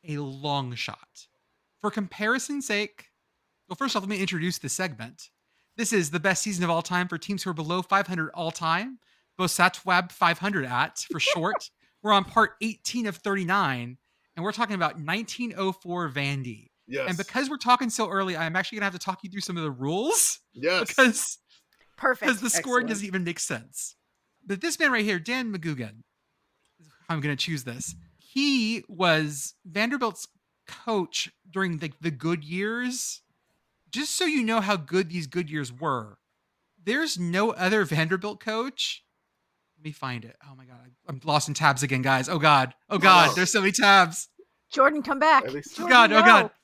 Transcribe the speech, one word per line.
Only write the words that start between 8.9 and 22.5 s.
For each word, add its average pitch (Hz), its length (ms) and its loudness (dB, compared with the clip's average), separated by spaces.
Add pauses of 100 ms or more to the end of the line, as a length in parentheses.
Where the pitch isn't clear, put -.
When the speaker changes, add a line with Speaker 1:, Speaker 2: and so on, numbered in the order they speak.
Speaker 1:
Bosatwab 180 720 0
five 170 280 2
hundred 190 260 -2
at, 123 460 -4
for 156 80 -6
short. 202 500 -2 (160)
Speaker 2:
<laughs> - 180 -20
Speaker 1:
We're 208 100 4
on 196 100 6
part 220 380 2
eighteen 226 440 -4
of 196 120 -4
thirty-nine, 170 800 -2 (380)
and 165 80 -8
we're 208 80 -2
talking 214 240 -4
about 165 240 -2
nineteen 208 560 -6
oh 190 160 -2
four 175 380 -6
Vandy. 131 600 -6 (180)
Speaker 3:
Yes. 131 200 -4
Speaker 1:
And 180 100 -2
because 262 320 -4
we're 285 80 -6
talking 247 340 2
so 220 180 -2
early, 190 260 -2
I'm 160 200 -4
actually 190 240 -4
gonna 202 120 -2
have 180 80 -12
to - 0 -
talk 185 240 -6
you 196 60 -12
through 190 120 -10
some 180 140 -6
of 165 80 -4
the 151 80 -4
rules. 180 680 0 (140)
Speaker 3:
Yes. 208 340 -2
Speaker 1:
Because, - 500 2 (580)
Speaker 2:
Perfect. 254 260 -2
Speaker 1:
because 208 200 0
the 240 80 -4
scoring 247 360 0